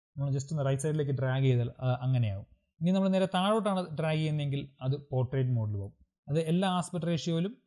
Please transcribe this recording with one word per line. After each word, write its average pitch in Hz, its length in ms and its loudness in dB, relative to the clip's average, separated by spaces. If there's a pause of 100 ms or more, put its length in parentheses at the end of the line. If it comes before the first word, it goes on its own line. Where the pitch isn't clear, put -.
(160)
നമ്മൾ 139 140 -2
just 135 220 -2
ഒന്ന് 143 140 0
റൈറ്റ് 135 160 0
സൈഡിലേക്ക് 151 300 0
ഡ്രാഗ് 131 320 0
ചെയ്താൽ, 120 260 4 (100)
ആ, 127 220 0
അങ്ങനെയാവും. 120 440 0 (340)
ഇനി 165 100 0
നമ്മൾ 190 180 2
നേരെ 190 260 2
താഴോട്ടാണ് 190 640 0
ഡ്രാഗ് 156 220 0
ചെയ്യുന്നതെങ്കിൽ 147 500 -2 (140)
അത് 139 280 -2
പോർട്രേറ്റ് 127 400 0
മോഡിൽ 110 220 0
പോകും. 101 220 -6 (340)
അത് 143 120 0
എല്ലാ 180 280 2
ആസ്പെക്ട് 175 380 -2
റേഷ്യോയിലും 170 500 -2 (100)